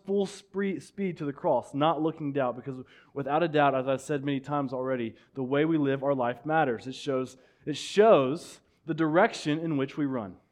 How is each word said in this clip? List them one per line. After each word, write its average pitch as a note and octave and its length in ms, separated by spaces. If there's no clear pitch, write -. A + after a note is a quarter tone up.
full G3 220
spree-, F#3+ 540
speed F#3 380
to D#3 60
the C#3+ 80
cross, C#3+ 400
not D3+ 300
looking D#3 300
down, B2+ 220
because B2+ 220
without C#3 280
a E3+ 60
doubt, C#3+ 260
as C3 140
I've C3+ 140
said C#3+ 220
many C#3+ 160
times C#3+ 320
already, B2+ 420
the C3+ 80
way C#3 220
we D#3+ 140
live C3+ 260
our C#3 100
life B2 300
matters. D3+ 420
It C3 80
shows, C3 440
it D3 120
shows E3+ 840
the D#3+ 80
direction D#3+ 640
in E3 200
which C3+ 180
we D3 80
run. A2+ 320